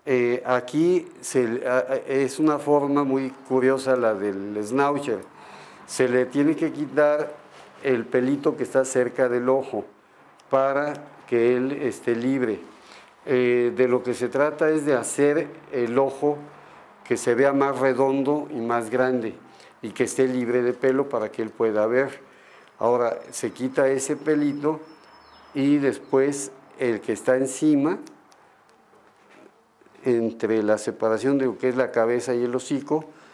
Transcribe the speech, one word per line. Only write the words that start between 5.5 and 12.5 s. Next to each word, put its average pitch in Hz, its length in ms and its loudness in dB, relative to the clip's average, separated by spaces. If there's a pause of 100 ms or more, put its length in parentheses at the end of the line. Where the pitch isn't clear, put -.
Se - 200 0
le 123 200 2
tiene 143 280 0
que 151 160 -2
quitar 147 680 -2 (420)
el 123 220 0
pelito 139 540 0
que 131 60 -2
está 131 200 0
cerca 127 460 0
del 123 180 0
ojo 131 380 -2 (640)
para 139 420 0 (340)
que 120 300 4
él 131 160 -2
esté 127 420 -4
libre. 120 460 -2 (640)